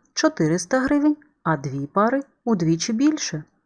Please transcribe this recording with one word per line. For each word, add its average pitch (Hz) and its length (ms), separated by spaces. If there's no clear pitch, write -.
чотириста 165 640
гривень, 294 380
а 160 140
дві 139 300
пари — 247 360
удвічі 170 500
більше. 277 500